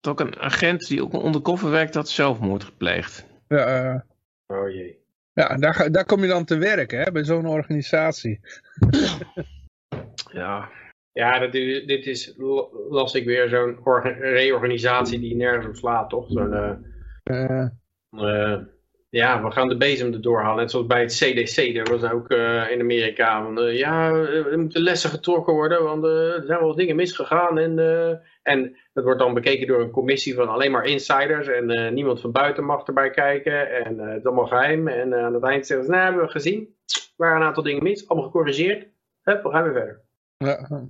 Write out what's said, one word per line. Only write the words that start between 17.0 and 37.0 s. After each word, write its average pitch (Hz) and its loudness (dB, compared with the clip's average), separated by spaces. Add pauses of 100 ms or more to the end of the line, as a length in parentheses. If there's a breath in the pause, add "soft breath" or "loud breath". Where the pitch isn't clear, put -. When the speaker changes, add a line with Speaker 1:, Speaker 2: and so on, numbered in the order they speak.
Speaker 2:
Eh. 131 -2 (440)
Speaker 3:
eh, 104 -2 (480)
ja, 120 2
we 113 -4
gaan 131 2
de 120 0
bezem 123 0
erdoor 113 0
halen. 110 0
Net 117 -2
zoals 123 -2
bij 120 4
het 117 0
C 127 2
D - -8
C, - 2
er 117 0
was 117 -2
ook, 120 -4
eh, 117 2
in 123 0
Amerika 113 2
van, 110 -6
eh, 120 2
ja, 160 2
eh, 156 2 (180)
er 160 0
moeten 165 0
lessen 170 2
getrokken 165 0
worden, 160 2
want, 156 -2
eh, 160 4 (220)
er 160 -4
zijn 170 0
wel 156 2
dingen 165 2
misgegaan. 170 0
En, 165 2
eh, 165 2 (280 soft breath)
en 131 0 (160 soft breath)
dat 135 -2
wordt 123 4
dan 123 4
bekeken 131 2
door 127 4
een 117 -2
commissie 131 0
van 123 2
alleen 131 2
maar 135 0
insiders 143 0
en, 123 0
eh, 117 0
niemand 131 0
van 117 -6
buiten 143 0
mag 143 -2
erbij 135 2
kijken 143 0
en, 113 -8
eh, 107 -8
het 110 -6
is 107 -12
allemaal 123 2
geheim. 147 2
En, 127 -2
eh, 120 0
aan 120 -2
het 120 0
eind 135 0
zeggen 131 -2
ze, 160 0
"Nou, 185 4
hebben 185 2
we 156 -4
gezien, 185 -4 (120)
er - -6